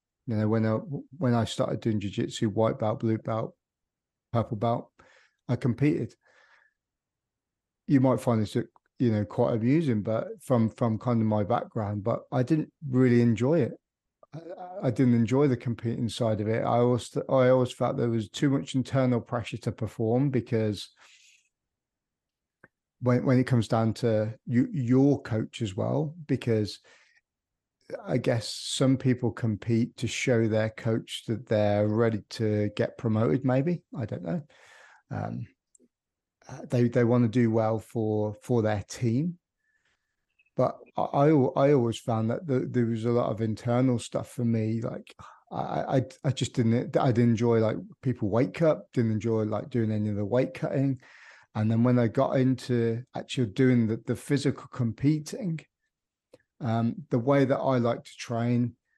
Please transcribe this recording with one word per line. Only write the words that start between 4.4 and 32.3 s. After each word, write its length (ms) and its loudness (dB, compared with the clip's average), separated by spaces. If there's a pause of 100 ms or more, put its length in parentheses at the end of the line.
belt, 360 -2 (580)
I 80 0
competed. 560 0 (1700)
You 120 6
might 220 4
find 200 2
this, 140 -4
you 560 -4
know, 140 0
quite 300 0
amusing, 480 2
but 240 -2 (140)
from, 280 2
from 280 -2
kind 240 0
of 60 2
my 160 2
background, 640 -4
but 160 -2 (100)
I 120 0
didn't 280 -2 (180)
really 320 6
enjoy 380 2
it. 140 0 (600)
I, 60 -14 (440)
I 80 0
didn't 240 4
enjoy 320 4
the 100 2
competing 520 -4
side 320 -2
of 60 -4
it. 160 0
I 160 2
always, 300 2
th-, 200 -6
I 200 4
always 220 4
felt 260 -2
there 120 0
was 200 -2
too 200 0
much 260 -2
internal 460 0
pressure 360 -8
to 140 -6
perform 580 -2
because 600 -2 (2000)
when, 240 2
when 140 4
it 80 2
comes 200 2
down 280 2
to 380 0 (120)
you, 260 0
your 500 2
coach 400 -4
as 140 -6
well, 400 -4 (120)
because 520 -2 (1300)
I 120 -2
guess 320 -2
some 480 -2
people 340 -2
compete 640 -2
to 100 -4
show 400 0
their 220 0
coach 580 -6
that 200 -6
they're 400 2
ready 340 0 (100)